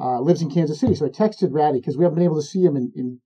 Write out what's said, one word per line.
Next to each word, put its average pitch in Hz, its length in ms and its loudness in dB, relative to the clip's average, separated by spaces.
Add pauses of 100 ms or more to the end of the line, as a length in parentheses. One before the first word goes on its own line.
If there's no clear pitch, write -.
uh, 123 200 -2
lives 160 200 2
in 160 80 -2
Kansas 151 300 0
City. 180 160 2
So 147 120 -2
I - 20 -2
texted 214 420 0
Ratty, 151 300 0
'cause 131 180 -6
we 170 60 2
haven't 165 140 0
been 175 60 2
able 160 120 2
to 147 100 -2
see 185 160 -2
him 151 140 2
in, 123 180 -4
in, 127 320 -8